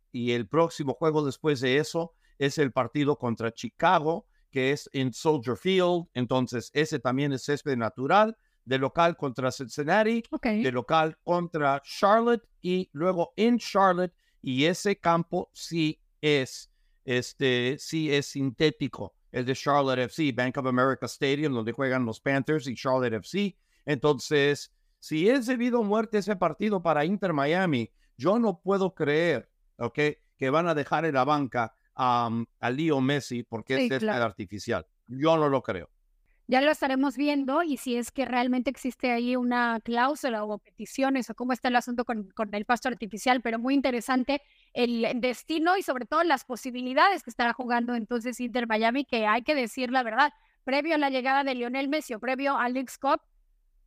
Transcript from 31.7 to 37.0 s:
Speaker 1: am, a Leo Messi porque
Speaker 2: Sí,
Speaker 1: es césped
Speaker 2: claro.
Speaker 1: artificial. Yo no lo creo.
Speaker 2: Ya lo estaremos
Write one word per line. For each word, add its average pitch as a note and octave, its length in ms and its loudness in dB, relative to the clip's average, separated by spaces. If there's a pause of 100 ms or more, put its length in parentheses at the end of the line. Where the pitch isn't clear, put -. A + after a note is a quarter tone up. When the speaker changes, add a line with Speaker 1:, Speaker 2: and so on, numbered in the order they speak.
Speaker 1:
am, A#2+ 500 0 (160)
a A#2 80 -2
Leo C#3+ 320 0
Messi C3 440 -2
porque A#2 320 -4
Speaker 2:
Sí, C4+ 80 2
Speaker 1:
es A#3+ 40 0
césped C3+ 200 -2
Speaker 2:
claro. B2 180 0
Speaker 1:
artificial. G#2 600 -6 (200)
Yo D3+ 320 2
no D3+ 100 4
lo C3+ 140 2
creo. F2+ 260 -6 (600)
Speaker 2:
Ya B3+ 120 4
lo D4 80 4
estaremos C4+ 480 -2